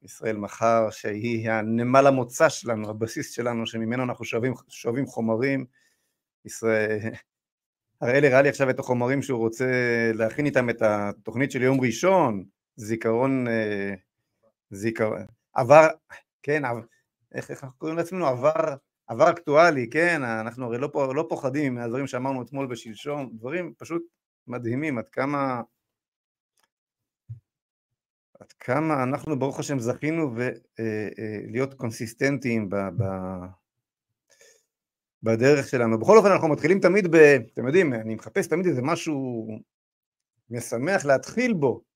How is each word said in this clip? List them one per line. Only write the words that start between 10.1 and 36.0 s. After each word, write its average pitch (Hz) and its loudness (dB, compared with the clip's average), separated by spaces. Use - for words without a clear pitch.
להכין 110 -2
איתם 127 0
את 117 -4
התוכנית 107 -2
של 123 -2
יום 131 4
ראשון, 127 2
זיכרון, 117 -2
אה, 104 -2
זיכר-, 107 -4
עבר, 147 8
כן, 147 -2
עב-, 117 -6
איך, 127 -10
איך - -14
אנחנו 127 -18
קוראים 156 -6
לעצמנו? 170 -4
עבר, 147 0
עבר 127 4
אקטואלי, 147 4
כן? 160 2
אנחנו 117 -6
הרי 117 -4
לא 139 -4
פ-, 135 0
לא 160 -2
פוחדים 139 -2
מהדברים 120 -6
שאמרנו 135 -6
אתמול 139 -8
ושלשום, 120 -10
דברים 143 -8
פשוט 165 -8
מדהימים, 123 -4
עד 104 -10
כמה... 135 -4
עד - -20
כמה 143 -2
אנחנו, 135 -4
ברוך 131 -4
השם, 143 -4
זכינו 135 -4
ו-, 120 -4
אה, 107 -4
אה, 107 -8
להיות 131 -6
קונסיסטנטיים 117 -4
ב-, 98 -4
ב-, 92 -6
בדרך 131 4
שלנו. 113 2
בכל 196 8